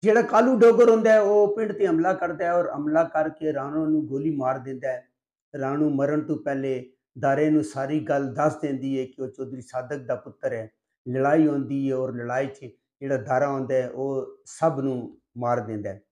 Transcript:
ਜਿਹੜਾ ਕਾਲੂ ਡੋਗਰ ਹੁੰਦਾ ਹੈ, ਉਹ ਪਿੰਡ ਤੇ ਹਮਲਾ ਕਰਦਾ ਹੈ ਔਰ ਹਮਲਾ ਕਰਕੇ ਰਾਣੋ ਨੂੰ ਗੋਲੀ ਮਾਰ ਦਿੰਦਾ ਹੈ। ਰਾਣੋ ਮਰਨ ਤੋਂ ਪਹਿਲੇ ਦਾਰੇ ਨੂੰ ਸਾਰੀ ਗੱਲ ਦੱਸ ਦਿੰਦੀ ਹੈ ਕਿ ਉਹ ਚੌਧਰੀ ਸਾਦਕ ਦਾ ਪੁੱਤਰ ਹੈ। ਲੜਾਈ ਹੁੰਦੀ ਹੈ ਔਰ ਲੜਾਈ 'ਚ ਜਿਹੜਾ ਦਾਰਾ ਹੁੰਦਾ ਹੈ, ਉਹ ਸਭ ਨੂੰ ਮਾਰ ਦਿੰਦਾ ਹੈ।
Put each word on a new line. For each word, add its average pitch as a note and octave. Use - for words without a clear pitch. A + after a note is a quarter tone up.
ਜਿਹੜਾ A3
ਕਾਲੂ A#3+
ਡੋਗਰ A#3
ਹੁੰਦਾ A3
ਹੈ, A3
ਉਹ G#3
ਪਿੰਡ G#3+
ਤੇ F#3+
ਹਮਲਾ E3+
ਕਰਦਾ F3
ਹੈ E3+
ਔਰ F3
ਹਮਲਾ D3+
ਕਰਕੇ D#3
ਰਾਣੋ D3
ਨੂੰ D3+
ਗੋਲੀ C#3+
ਮਾਰ C3
ਦਿੰਦਾ C3
ਹੈ। B2+
ਰਾਣੋ C#3+
ਮਰਨ C#3+
ਤੋਂ D#3
ਪਹਿਲੇ C3+
ਦਾਰੇ C#3
ਨੂੰ D#3
ਸਾਰੀ C#3+
ਗੱਲ C#3
ਦੱਸ D3+
ਦਿੰਦੀ C3+
ਹੈ B2+
ਕਿ C3
ਉਹ B2+
ਚੌਧਰੀ C3
ਸਾਦਕ B2+
ਦਾ C3+
ਪੁੱਤਰ -
ਹੈ। A2
ਲੜਾਈ C#3
ਹੁੰਦੀ C#3
ਹੈ C3
ਔਰ C3
ਲੜਾਈ A#2+
'ਚ C3+
ਜਿਹੜਾ C#3
ਦਾਰਾ B2+
ਹੁੰਦਾ C3
ਹੈ, B2+
ਉਹ C3
ਸਭ D#3
ਨੂੰ B2+
ਮਾਰ A#2+
ਦਿੰਦਾ G#2
ਹੈ। G2